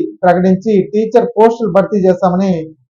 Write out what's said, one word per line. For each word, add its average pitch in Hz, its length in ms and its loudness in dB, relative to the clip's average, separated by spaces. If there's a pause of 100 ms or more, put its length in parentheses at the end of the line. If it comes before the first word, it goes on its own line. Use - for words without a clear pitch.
(240)
ప్రకటించి 185 500 2 (180)
టీచర్ 220 460 0
పోస్టులు 226 400 2
భర్తీ 196 300 0
చేస్తామని 185 440 0 (380)